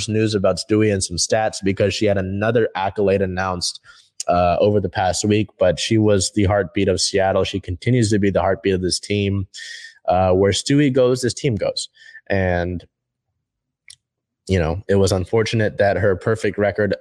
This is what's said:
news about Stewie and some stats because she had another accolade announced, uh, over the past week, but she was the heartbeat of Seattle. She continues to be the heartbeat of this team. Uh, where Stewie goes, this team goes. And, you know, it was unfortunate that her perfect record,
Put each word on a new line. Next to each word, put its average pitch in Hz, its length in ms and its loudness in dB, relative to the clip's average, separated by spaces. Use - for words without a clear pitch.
news 107 260 0
about 95 220 2
Stewie 107 340 2
and 98 140 0
some 87 140 -8
stats 110 440 -2
because 98 300 0
she 107 140 -2
had 101 100 2
another 104 580 0
accolade 98 460 0
announced, 92 580 -4
uh, 87 320 2
over 104 220 2
the 92 80 -4
past 90 380 -2
week, 104 220 2
but 90 200 2
she - 200 0
was 104 340 2
the 104 120 0
heartbeat 98 440 0
of 95 100 0
Seattle. 95 460 0
She 98 160 -6
continues 113 480 -2
to 107 100 2
be 101 120 2
the 90 100 2
heartbeat 95 320 0
of 92 80 0
this 90 180 -2
team. 98 500 -2
Uh, 92 240 4
where 98 200 4
Stewie 143 400 2
goes, 127 280 2
this 120 140 -2
team 123 220 -2
goes. - 340 -6
And, 90 560 0
you 95 100 2
know, 85 300 -2
it 98 60 2
was 95 180 4
unfortunate 107 640 0
that 101 180 2
her 98 200 2
perfect 107 400 -2
record, 101 440 0